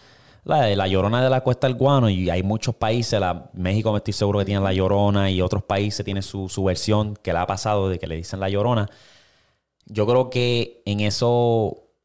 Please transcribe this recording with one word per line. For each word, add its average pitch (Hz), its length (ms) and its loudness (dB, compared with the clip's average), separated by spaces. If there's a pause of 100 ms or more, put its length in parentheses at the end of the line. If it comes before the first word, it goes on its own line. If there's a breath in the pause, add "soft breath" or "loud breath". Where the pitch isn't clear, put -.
(460 soft breath)
la, 151 160 2
de 104 160 2
la 98 100 0
Llorona 98 340 2
de 131 80 2
la 127 120 2
Cuesta 131 260 0
del 127 80 -2
Guano, 131 340 4
y 92 200 0
hay 87 120 0
muchos 107 340 -2
países, 113 440 0
la, 90 340 -2
México 101 380 0
me 104 60 2
estoy 104 160 -4
seguro 101 260 2
que 98 60 0
tiene 98 160 0
la 95 120 2
Llorona 98 560 2
y 92 120 2
otros 92 200 0
países 101 440 -2
tienen 98 180 -4
su, 98 260 -8
su 98 140 -4
versión 104 580 0
que 90 120 -4
le 82 60 0
ha 90 60 -2
pasado 101 440 0
de 87 100 -4
que - 80 -10
le 82 80 -6
dicen 82 240 -8
la 95 100 -2
Llorona. 104 400 0 (960 soft breath)
Yo 104 220 -2
creo 123 220 2
que 120 560 -2
en 101 160 -2
eso, 117 840 0 (220)